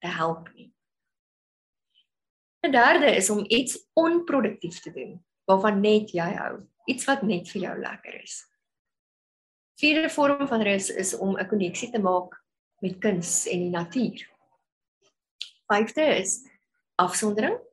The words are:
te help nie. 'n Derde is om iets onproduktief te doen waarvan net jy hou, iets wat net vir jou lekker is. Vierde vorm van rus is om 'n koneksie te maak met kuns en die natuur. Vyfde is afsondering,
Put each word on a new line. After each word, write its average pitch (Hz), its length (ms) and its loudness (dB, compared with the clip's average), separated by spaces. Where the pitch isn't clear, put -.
te 170 80 -8
help 165 460 -4
nie. - 180 -20
'n 320 100 0
Derde 269 440 6
is 190 140 2
om 214 180 0
iets 240 300 0
onproduktief 302 840 0
te 160 120 -16
doen 147 320 -14
waarvan 196 360 4
net 214 320 4
jy 170 240 -2
hou, - 240 -8
iets 254 180 -4
wat 269 180 0
net 185 260 -2
vir 190 140 -8
jou - 180 -6
lekker - 420 -12
is. - 240 -16
Vierde 302 300 2
vorm 285 380 2
van 226 140 0
rus 196 280 0
is - 260 -4
om 190 220 -2
'n 190 100 -6
koneksie 196 420 -2
te 233 80 -4
maak 180 380 0
met 185 180 -4
kuns 180 480 -2
en 180 120 -2
die 180 120 -2
natuur. 175 580 -4
Vyfde 220 320 0
is 196 460 0
afsondering, 214 580 -4